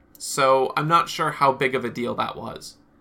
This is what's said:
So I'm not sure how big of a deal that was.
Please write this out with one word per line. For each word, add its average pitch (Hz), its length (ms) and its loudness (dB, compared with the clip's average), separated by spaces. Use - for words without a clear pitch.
So 135 580 2
I'm 147 100 0
not 170 220 4
sure 156 220 -2
how 139 200 2
big 131 220 0
of 120 100 -2
a 120 60 -4
deal 120 260 -6
that 113 220 -6
was. - 400 -14